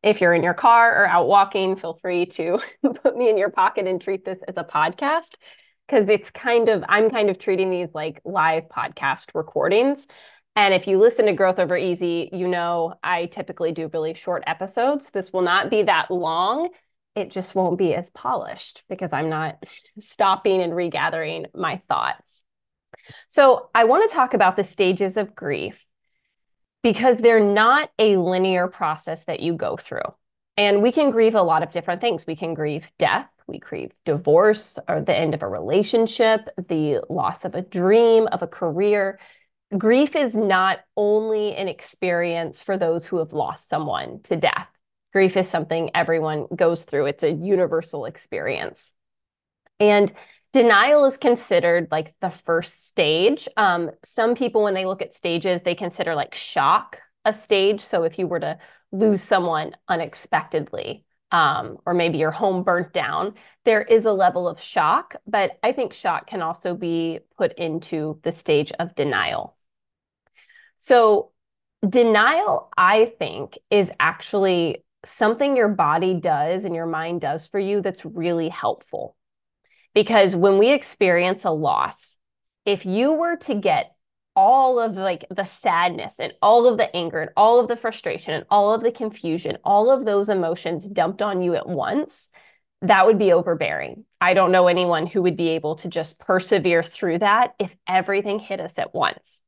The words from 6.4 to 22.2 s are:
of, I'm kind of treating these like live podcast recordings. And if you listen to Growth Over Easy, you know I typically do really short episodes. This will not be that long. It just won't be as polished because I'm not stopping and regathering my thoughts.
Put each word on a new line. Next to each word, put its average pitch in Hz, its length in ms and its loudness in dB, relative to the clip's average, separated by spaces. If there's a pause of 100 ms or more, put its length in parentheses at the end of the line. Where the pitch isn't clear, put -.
of, 196 200 0
I'm 214 220 2
kind 214 200 0
of 185 80 -4
treating 190 320 -2
these 180 240 -4
like 156 300 -8
live 160 440 -2
podcast - 680 -8
recordings. 185 720 0 (480)
And 202 180 4
if 185 140 0
you 190 120 2
listen 226 280 4
to 202 60 2
Growth 185 260 0
Over 180 180 0
Easy, 175 560 -4
you 185 140 -6
know 170 560 -2
I 175 240 -4
typically 175 460 -6
do 160 200 -8
really 160 220 -6
short 175 320 -6
episodes. 233 640 -4
This 185 220 -8
will 185 100 -2
not 185 280 0
be 214 120 2
that 175 280 0
long. 185 580 -2 (460)
It - 160 -6
just 185 240 -10
won't 185 240 0
be 170 160 0
as 180 160 -8
polished - 760 -8
because 180 240 -8
I'm 156 180 -4
not 156 340 -8 (340)
stopping 190 640 0
and 170 140 -4
regathering 165 800 -4
my 180 340 -6
thoughts. - 560 -6 (840)